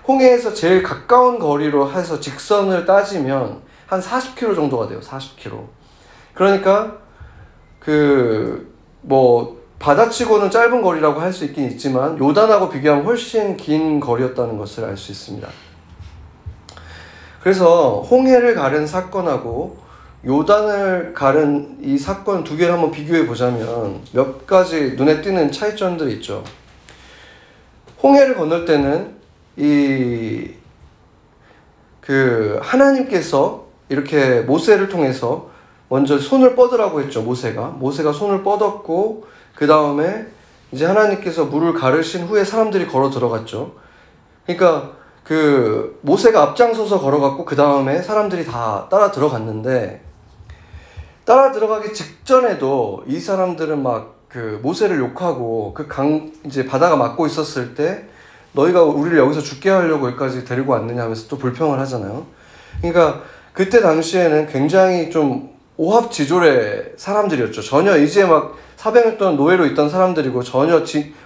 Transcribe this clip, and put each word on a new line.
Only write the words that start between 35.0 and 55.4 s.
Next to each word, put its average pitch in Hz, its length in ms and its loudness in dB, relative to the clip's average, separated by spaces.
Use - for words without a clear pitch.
먼저 139 280 2
손을 254 380 4
뻗으라고 226 460 2
했죠. 131 200 -6
모세가, 123 560 -6
모세가 143 360 -2
손을 196 280 -2
뻗었고, 208 840 -2
그 147 140 -2
다음에 156 580 2
이제 143 160 -2
하나님께서 185 580 0
물을 156 300 -2
가르신 160 480 -2
후에 196 220 0
사람들이 208 420 -2
걸어 135 240 -2
들어갔죠. 117 640 -6
그러니까 170 460 0
그 131 800 0
모세가 220 400 4
앞장서서 214 580 0
걸어갔고, 139 460 0
그 143 100 -6
다음에 139 460 2
사람들이 190 420 -2
다 113 460 -6
따라 - 220 4
들어갔는데, 113 920 -4
따라 269 260 6
들어가기 214 420 -4
직전에도 139 1120 -2
이 147 140 -6
사람들은 170 640 -2
막 113 360 -6
그 110 320 -10
모세를 180 380 -2
욕하고, 123 760 -4